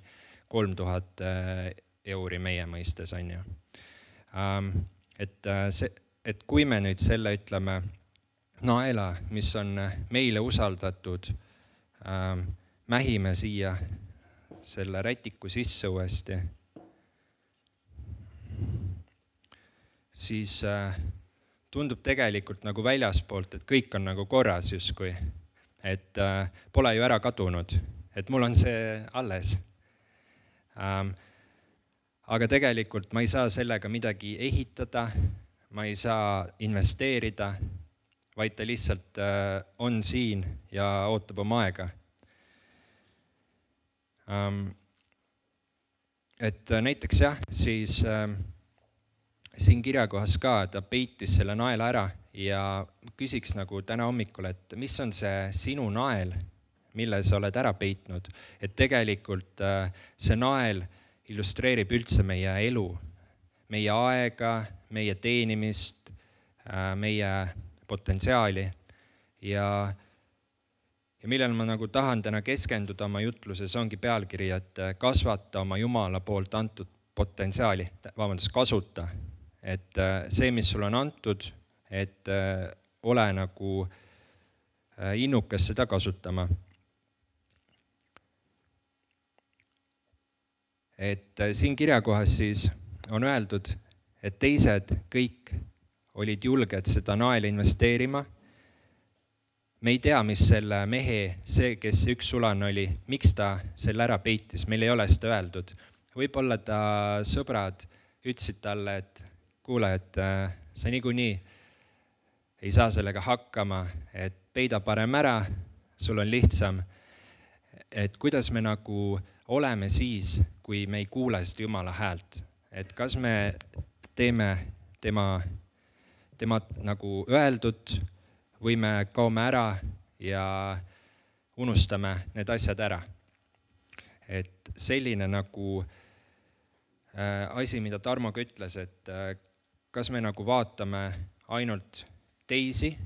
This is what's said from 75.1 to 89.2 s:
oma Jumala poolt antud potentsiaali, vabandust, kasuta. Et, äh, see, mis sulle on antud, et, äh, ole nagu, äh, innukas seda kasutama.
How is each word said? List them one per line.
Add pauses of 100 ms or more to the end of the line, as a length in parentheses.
oma
Jumala
poolt
antud (240)
potentsiaali, (280)
vabandust,
kasuta. (580)
Et,
äh,
see,
mis
sulle
on
antud, (480)
et,
äh, (320)
ole
nagu, (1080)
äh,
innukas
seda
kasutama. (4000)